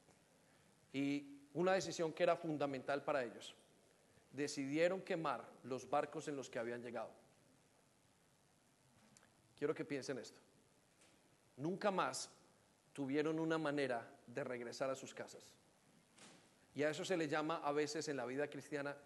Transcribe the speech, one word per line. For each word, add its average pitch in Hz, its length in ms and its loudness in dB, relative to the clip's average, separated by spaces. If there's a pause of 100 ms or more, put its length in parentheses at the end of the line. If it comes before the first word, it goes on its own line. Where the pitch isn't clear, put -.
(920)
Y 143 460 -2 (160)
una 180 180 4
decisión 165 400 2
que 175 100 0
era 170 140 8
fundamental 143 680 0
para 143 200 2
ellos. 107 300 -10 (800)
Decidieron 147 720 2
quemar 156 440 0 (180)
los 127 240 -4
barcos 147 400 2
en 147 80 -2
los 127 140 -6
que - 80 -4
habían 120 240 -2
llegado. 117 280 -4 (2500)
Quiero 147 160 2
que 156 100 -4
piensen 139 340 -4
esto. - 220 -12 (1160)
Nunca 180 340 0
más 151 400 0 (640)
tuvieron 147 460 2
una 160 200 2
manera 139 500 2 (180)
de 123 180 -4
regresar 123 460 -2
a 135 40 0
sus 127 180 -8
casas. - 340 -12 (1300)
Y 131 100 0
a 151 60 4
eso 160 140 -4
se 185 120 2
le 160 120 2
llama 156 360 0
a 147 80 2
veces 147 360 0
en 139 80 -2
la 123 80 -2
vida 135 240 0
cristiana 143 580 -4